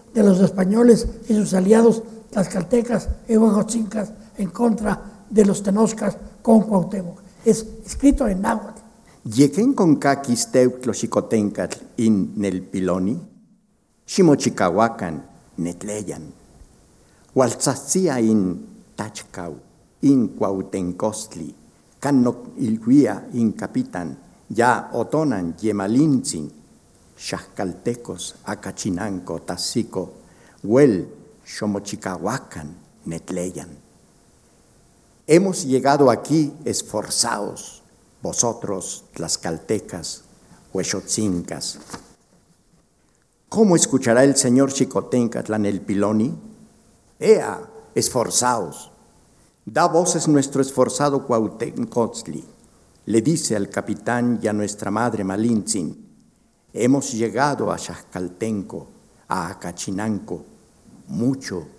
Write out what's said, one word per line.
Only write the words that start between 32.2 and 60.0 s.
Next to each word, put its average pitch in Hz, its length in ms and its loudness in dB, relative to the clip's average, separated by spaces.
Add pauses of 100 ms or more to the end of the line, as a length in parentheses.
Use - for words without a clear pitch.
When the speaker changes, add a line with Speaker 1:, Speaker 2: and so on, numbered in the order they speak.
Speaker 2:
netleyan. 87 640 -8 (1600)
Hemos 180 360 4
llegado 135 460 4
aquí 147 420 0 (120)
esforzados, 104 1200 -6 (380)
vosotros, 98 840 -4 (100)
tlaxcaltecas, 85 1080 -6 (500)
huexotzincas. 90 1080 -4 (1700)
¿Cómo 196 280 4
escuchará 127 480 4
el 139 120 4
señor 135 360 4
Xicotencatl 117 840 -2 (120)
el 98 140 -2
piloni? 107 520 0 (840)
Ea, 151 420 4 (340)
esforzaos. 117 960 -2 (760)
Da 151 220 2
voces 165 400 0
nuestro 135 340 2
esforzado 135 680 0
Cuauhtencostli. 113 1160 -4 (640)
Le 113 160 2
dice 117 320 0
al 101 140 -4
capitán 117 760 -4
y 107 60 -2
a 104 40 0
nuestra 104 380 -4
madre 110 340 -2
Malintzin, 101 800 -2 (680)
hemos 131 400 0
llegado 113 580 -2
a 82 80 -4
Xaxcaltenco, 90 1080 -8 (400)
a 87 220 -4
Acachinanco, 95 920 -8 (640)